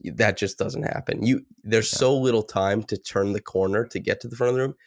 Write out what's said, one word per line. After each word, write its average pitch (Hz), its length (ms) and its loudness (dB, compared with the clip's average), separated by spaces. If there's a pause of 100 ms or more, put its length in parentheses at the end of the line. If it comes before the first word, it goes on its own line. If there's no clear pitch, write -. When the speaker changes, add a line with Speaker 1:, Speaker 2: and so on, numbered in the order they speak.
Speaker 1:
that 101 320 2
just - 220 -4
doesn't - 260 -4
happen. - 400 -4
You, 127 200 2 (180)
there's 110 300 2
Speaker 2:
Yeah. - 60 -2
Speaker 1:
so 131 180 4
little 123 260 2
time 101 420 0
to 104 120 -4
turn 98 360 -2
the 98 80 -4
corner 95 460 0
to - 140 -10
get - 200 -2
to 120 80 -12
the 120 80 -12
front 123 140 2
of 127 60 2
the 131 60 0
rim. 135 120 -4 (120)